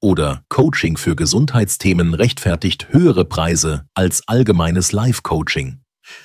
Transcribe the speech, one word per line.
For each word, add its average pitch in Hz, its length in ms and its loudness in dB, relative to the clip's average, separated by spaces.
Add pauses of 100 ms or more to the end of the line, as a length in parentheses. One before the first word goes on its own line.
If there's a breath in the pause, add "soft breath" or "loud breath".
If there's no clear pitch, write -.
oder 78 480 0
Coaching 135 480 0
für 170 180 -2
Gesundheitsthemen 104 960 0
rechtfertigt 87 800 -2
höhere 131 360 4
Preise 80 580 -2 (100)
als 92 320 -2
allgemeines 92 640 2
Life-Coaching. 80 920 -4 (440 loud breath)